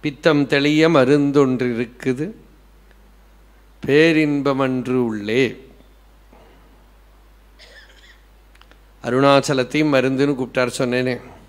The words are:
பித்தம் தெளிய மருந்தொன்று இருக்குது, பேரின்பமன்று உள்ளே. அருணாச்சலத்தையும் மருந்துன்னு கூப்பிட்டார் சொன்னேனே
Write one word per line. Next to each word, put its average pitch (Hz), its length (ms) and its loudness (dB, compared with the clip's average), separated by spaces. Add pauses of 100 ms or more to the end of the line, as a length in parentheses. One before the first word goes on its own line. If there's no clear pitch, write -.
பித்தம் 147 380 0 (100)
தெளிய 151 440 2
மருந்தொன்று 135 760 2
இருக்குது, 123 520 -6 (1600)
பேரின்பமன்று 139 1120 0 (120)
உள்ளே. 107 360 -2 (3750)
அருணாச்சலத்தையும் 139 840 2
மருந்துன்னு 135 460 0
கூப்பிட்டார் 123 400 -4
சொன்னேனே 127 340 -2 (340)